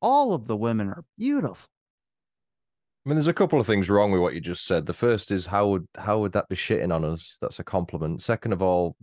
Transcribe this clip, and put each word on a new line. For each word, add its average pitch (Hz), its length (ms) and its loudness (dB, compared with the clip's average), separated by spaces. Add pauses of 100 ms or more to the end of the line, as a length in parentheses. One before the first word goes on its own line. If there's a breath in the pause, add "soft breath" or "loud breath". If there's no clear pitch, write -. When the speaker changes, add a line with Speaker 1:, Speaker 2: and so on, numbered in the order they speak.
Speaker 1:
All 262 320 2
of 117 140 -4
the 113 100 -2
women 107 320 0
are 165 160 -12 (140)
beautiful. 220 500 -2 (1400)
Speaker 2:
I 135 60 -4
mean, 151 60 2
there's 156 120 2
a 170 60 2
couple 160 260 4
of 107 60 0
things 98 240 2
wrong 101 220 6
with 90 100 4
what 87 100 2
you 85 80 -6
just 85 240 -8
said. 80 220 0
The 85 80 -4
first 117 360 0
is 92 140 -2
how 101 240 0
would, 95 180 0 (120)
how 107 220 0
would 101 120 -2
that - 160 -2
be 92 80 -6
shitting 90 340 -2
on 80 140 0
us? 82 380 -6
That's - 160 -8
a - 60 -10
compliment. 85 580 -4
Second 113 320 -2
of 90 80 -2
all, 90 400 2